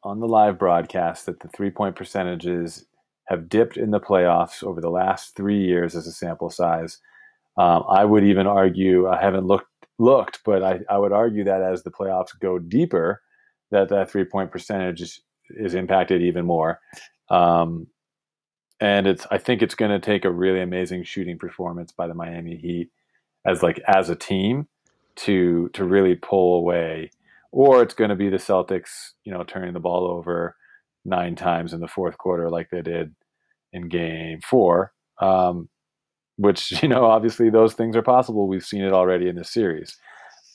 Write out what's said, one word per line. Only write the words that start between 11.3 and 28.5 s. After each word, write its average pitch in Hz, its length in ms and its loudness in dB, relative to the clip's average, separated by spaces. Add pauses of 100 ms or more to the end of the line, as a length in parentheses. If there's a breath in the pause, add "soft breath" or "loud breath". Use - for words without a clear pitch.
that 95 160 0
as 92 220 -2
the 87 80 -10
playoffs 95 500 -4
go 92 160 -2
deeper, 90 640 -2 (500)
that 98 180 2
that 98 200 0
three-point 95 420 -4
percentage 90 500 -6
is, - 200 -14 (300)
is 92 240 -6
impacted 92 480 0
even 87 220 0
more. 82 340 0 (500 loud breath)
Um, 85 580 2 (920)
and 101 280 2
it's, 92 220 0
I 101 80 0
think 113 240 0
it's - 140 0
gonna 104 240 0
take 101 260 -2
a 92 60 0
really 92 300 0
amazing 90 420 -6
shooting 90 340 -8
performance 87 540 -10
by 87 160 -8
the 85 80 -10
Miami 85 420 -12
Heat 87 320 -8 (560)
as, 92 160 0
like, 85 260 0
as 95 220 2
a 85 60 -4
team 107 520 -2 (500)
to, 87 560 2
to 98 100 -4
really 92 320 4
pull 90 420 2
away, 85 540 -4 (400 soft breath)
or 131 320 8
it's - 100 -4
gonna 104 220 0
be 101 140 0
the 95 80 0
Celtics, - 720 -4 (140)